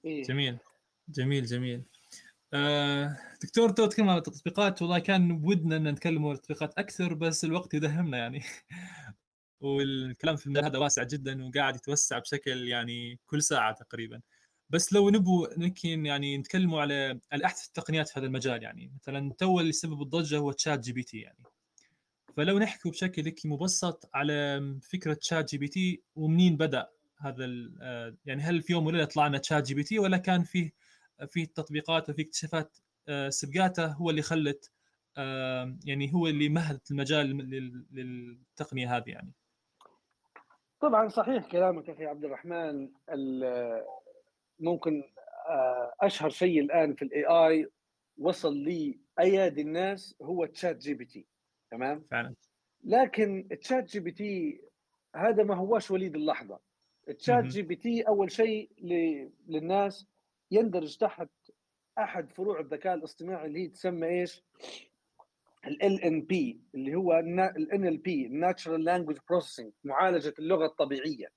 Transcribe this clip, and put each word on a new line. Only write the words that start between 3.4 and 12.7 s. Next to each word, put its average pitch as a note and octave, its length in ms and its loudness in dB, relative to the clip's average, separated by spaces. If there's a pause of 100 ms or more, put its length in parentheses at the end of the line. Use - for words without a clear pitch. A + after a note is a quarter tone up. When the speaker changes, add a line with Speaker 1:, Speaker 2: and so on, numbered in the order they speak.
Speaker 2:
دكتور، A3+ 260 4
تو G#3+ 160 4
تكلم G#3 240 4
عن F3 80 6
التطبيقات، F#3+ 640 -2
والله F3 180 2
كان F3 400 4
بودنا D#3+ 360 2
أن D#3 120 0
نتكلم D3+ 380 0
عن D3 60 0
التطبيقات D#3 480 -6
أكثر، F#3 340 -2
بس D#3+ 320 0
الوقت F3 280 -2
يدهمنا D3+ 440 0
يعني. B2 240 -6 (260)
<laughs> F3 520 -18 (420)
والكلام C#3 760 -2
في D3 120 -8
المجال C#3+ 180 2
هذا C3+ 120 -2
واسع C#3 260 2
جدًا C3+ 420 -6
وقاعد C3 300 0
يتوسع C#3 440 0
بشكل B2+ 480 -4
يعني A#2+ 580 -6